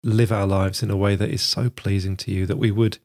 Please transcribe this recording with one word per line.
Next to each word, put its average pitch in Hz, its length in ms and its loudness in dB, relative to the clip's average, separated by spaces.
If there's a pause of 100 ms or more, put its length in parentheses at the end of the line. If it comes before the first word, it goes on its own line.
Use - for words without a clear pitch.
live 113 260 2
our 101 160 0
lives 95 360 0
in 107 80 -2
a 101 60 0
way 101 200 2
that 104 140 -2
is - 120 -4
so - 260 -2
pleasing 98 500 -2
to - 120 -8
you, 95 160 -2
that 85 120 -2
we 110 120 2
would 110 340 0